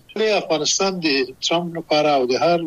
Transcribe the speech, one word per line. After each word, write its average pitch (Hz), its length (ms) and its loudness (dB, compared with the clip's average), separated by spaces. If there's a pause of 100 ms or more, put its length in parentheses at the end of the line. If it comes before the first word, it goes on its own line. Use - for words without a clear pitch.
(120)
ولې 220 180 0 (120)
افغانستان 180 640 -2
د 135 260 0 (140)
ټرمپ 170 320 -2
لپاره 151 400 2
او 127 160 0
د 143 100 0
هر 170 220 4